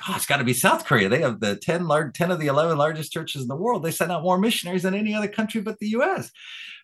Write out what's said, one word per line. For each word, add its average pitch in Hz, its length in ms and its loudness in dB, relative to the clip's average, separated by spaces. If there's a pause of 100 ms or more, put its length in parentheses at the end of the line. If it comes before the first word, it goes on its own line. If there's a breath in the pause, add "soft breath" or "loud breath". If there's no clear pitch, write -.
"Oh, 185 80 -4
it's - 120 -4
gotta 139 160 2
be 120 100 2
South 240 320 2
Korea. 101 240 4
They 139 120 2
have 120 180 0
the 104 160 0
ten 170 320 -2
lar-, 151 240 2
ten 170 180 0
of 175 100 0
the 151 60 -2
eleven 151 320 2
largest 156 340 0
churches 156 300 -8
in 123 60 -6
the 139 80 -6
world. 202 260 -2
They 160 80 -2
send 170 220 -2
out 165 100 -4
more 180 160 2
missionaries 185 460 0
than 190 100 0
any 214 220 -2
other 208 120 -2
country 214 320 -2
but 208 200 -6
the 214 80 -6
U 226 160 0
S." 370 260 -2 (540 loud breath)